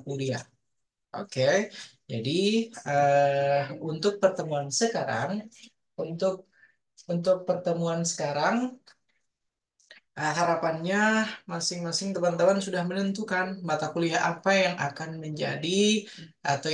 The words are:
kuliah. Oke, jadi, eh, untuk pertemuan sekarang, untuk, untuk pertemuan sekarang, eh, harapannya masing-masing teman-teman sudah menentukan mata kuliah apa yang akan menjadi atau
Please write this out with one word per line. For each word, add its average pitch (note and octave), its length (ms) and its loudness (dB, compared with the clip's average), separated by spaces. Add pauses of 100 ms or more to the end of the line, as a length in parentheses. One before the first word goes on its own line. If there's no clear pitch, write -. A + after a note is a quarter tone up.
kuliah. C3+ 400 -2 (720)
Oke, C#3+ 520 2 (400)
jadi, F#3+ 600 0 (200)
eh, C#3+ 720 4 (280)
untuk G3 320 0
pertemuan D#3 480 2
sekarang, F3+ 800 -2 (480)
untuk, E3 480 -4 (640)
untuk F3 260 2 (100)
pertemuan E3+ 560 0
sekarang, E3+ 720 0 (1400)
eh, D3+ 200 -2
harapannya F3 880 2 (200)
masing-masing E3+ 680 -4
teman-teman F3 440 4
sudah F#3+ 320 -4
menentukan G3 720 -4
mata D#3 320 -2
kuliah E3+ 360 0
apa E3 240 -2
yang F#3 240 2
akan D3 320 -6 (120)
menjadi D#3 840 0 (360)
atau C#3+ 320 0